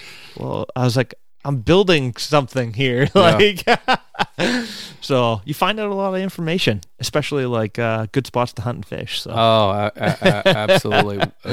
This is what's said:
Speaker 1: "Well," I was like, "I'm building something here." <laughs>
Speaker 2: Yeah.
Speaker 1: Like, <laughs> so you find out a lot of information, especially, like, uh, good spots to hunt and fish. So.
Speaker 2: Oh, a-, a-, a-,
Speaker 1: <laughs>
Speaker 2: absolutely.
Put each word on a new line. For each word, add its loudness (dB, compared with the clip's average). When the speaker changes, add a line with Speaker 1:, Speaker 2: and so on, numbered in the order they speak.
Speaker 1:
"Well," -6
I -2
was 2
like, -2
"I'm -4
building 2
something -2
here." 0
<laughs> 0
Speaker 2:
Yeah. 6
Speaker 1:
Like, 2
<laughs> -6
so 0
you -6
find -2
out -4
a -4
lot -2
of -2
information, -2
especially, -2
like, -2
uh, -2
good -2
spots -2
to -12
hunt -4
and -10
fish. -8
So. -10
Speaker 2:
Oh, 4
a-, -2
a-, -2
a-, 2
Speaker 1:
<laughs> 2
Speaker 2:
absolutely. 0